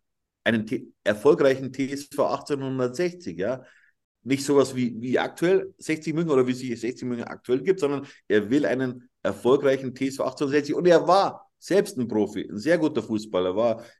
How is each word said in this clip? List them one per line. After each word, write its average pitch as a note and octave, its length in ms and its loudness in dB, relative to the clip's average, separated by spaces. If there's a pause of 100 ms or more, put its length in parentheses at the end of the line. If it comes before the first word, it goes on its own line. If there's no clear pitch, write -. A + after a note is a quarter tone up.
(440)
einen A2 220 0
T-, - 260 -8 (140)
erfolgreichen C3+ 640 2
T C3+ 180 -4
S C#3 240 -10
V C#3 120 0
achtzehnhundertsechzig, C3+ 1120 -4
ja. B2 260 -4 (600)
Nicht C3+ 200 -2
sowas C3 320 2
wie, B2 240 -2
wie B2+ 180 -2
aktuell F#3 600 0
sechzig D#3 360 -6
München D#3+ 200 0
oder C3 120 4
wie B2 60 -2
sich B2 260 -6
sechzig B2 300 -8
München A#2+ 180 -6
aktuell - 360 -2
gibt, F#3 180 0
sondern C#3+ 260 -2 (220)
er G#2 220 2
will C#3+ 160 2
einen B2+ 440 -4 (140)
erfolgreichen C3 720 2
T C3+ 140 -4
S C3 80 -10
V - 80 -2
achtzehnhundertsechzig. D3 500 -2
Und E3+ 120 2
er D#3+ 200 6
war F3+ 500 2
selbst G#3 400 0
ein A#2 120 -2
Profi, G#2 400 -2
ein G#2+ 80 -10
sehr D3+ 200 2
guter D3+ 240 0
Fußballer, F#2 540 -2
war A2+ 300 0 (140)